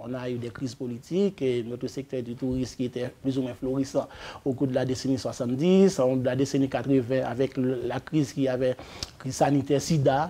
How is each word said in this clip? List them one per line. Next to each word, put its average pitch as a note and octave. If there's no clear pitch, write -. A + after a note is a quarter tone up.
On A#2
a B2+
eu B2
des A#2
crises A#2+
politiques E3
et B2
notre A#2+
secteur C3
du A#2+
tourisme B2+
qui B2+
était B2
plus C3+
ou C3
moins B2
florissant C3+
au C#3
cours C3+
de B2+
la B2+
décennie B2+
soixante-dix, C#3+
en, C3
de B2+
la B2+
décennie C3+
quatre-vingts C3
avec B2
le, B2+
la B2
crise D#3
qui C3+
avait, B2+
crise C3
sanitaire, C#3
sida D3